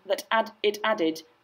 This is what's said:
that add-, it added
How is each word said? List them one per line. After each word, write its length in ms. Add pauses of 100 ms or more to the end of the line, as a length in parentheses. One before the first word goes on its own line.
that 240
add-, 220 (100)
it 220
added 380 (220)